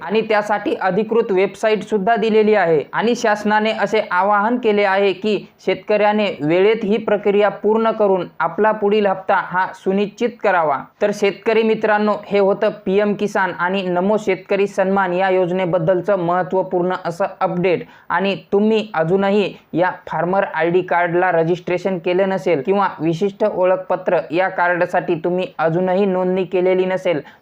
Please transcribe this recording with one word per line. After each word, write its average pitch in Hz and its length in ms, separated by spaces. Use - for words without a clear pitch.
आणि 190 180
त्यासाठी 214 540
अधिकृत 220 560
वेबसाइट 196 520
सुद्धा 214 340
दिलेली 214 380
आहे 165 280
आणि 202 220
शासनाने 214 600
असे 214 360
आवाहन 202 480
केले 208 260
आहे 196 280
की 196 260
शेतकऱ्याने 208 600
वेळेत 190 420
ही 202 140
प्रक्रिया 208 520
पूर्ण 214 400
करून 196 360
आपला 202 320
पुढील 208 340
हप्ता 190 380
हा 180 300
सुनिश्चित 202 560
करावा. 165 360
तर 208 120
शेतकरी 214 480
मित्रांनो, 214 500
हे 202 120
होतं 202 320
पीएम 208 300
किसान 202 380
आणि 180 300
नमो 185 360
शेतकरी 196 480
सन्मान 196 460
या 185 180
योजनेबद्दलचं 185 880
महत्त्वपूर्ण 180 760
असं 170 220
अपडेट. 175 420
आणि 185 260
तुम्ही 214 420
अजूनही 196 580
या 175 180
फार्मर 180 380
आयडी 175 380
कार्डला 175 500
रजिस्ट्रेशन 175 680
केलं 180 300
नसेल 185 380
किंवा 196 220
विशिष्ट 170 460
ओळखपत्र 185 760
या 180 200
कार्डसाठी 175 640
तुम्ही 180 220
अजूनही 180 480
नोंदणी 185 380
केलेली 185 400
नसेल, 185 360